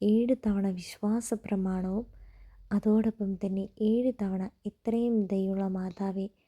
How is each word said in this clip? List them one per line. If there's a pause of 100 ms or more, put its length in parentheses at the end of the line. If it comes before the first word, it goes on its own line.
ഏഴ്
തവണ
വിശ്വാസ
പ്രമാണവും (680)
അതോടൊപ്പം
തന്നെ (160)
ഏഴ്
തവണ (240)
"എത്രയും (100)
ദയുള്ള
മാതാവേ" (220)